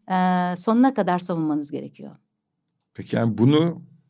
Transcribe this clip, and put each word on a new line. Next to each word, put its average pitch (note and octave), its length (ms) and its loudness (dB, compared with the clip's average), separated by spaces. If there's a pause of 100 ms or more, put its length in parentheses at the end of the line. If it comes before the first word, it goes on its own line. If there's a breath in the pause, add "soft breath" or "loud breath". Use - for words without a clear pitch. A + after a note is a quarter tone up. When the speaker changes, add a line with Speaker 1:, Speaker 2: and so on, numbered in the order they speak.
Speaker 1:
e, F#3 80 -2 (420)
sonuna A#3+ 360 2
kadar F3+ 260 0
savunmanız D#3 520 -4
gerekiyor. C#3 400 -12 (800)
Speaker 2:
Peki - 220 -8
yani A2+ 220 0
bunu, D3+ 440 2 (280)